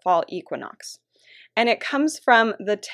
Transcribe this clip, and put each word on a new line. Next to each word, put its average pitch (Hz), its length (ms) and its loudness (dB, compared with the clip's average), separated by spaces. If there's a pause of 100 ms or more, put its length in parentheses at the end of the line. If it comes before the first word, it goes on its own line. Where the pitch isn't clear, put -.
fall 175 260 0
equinox. - 680 -14 (580)
And 233 120 2
it - 120 0
comes 294 380 -2
from 226 400 4
the 202 220 -2 (140)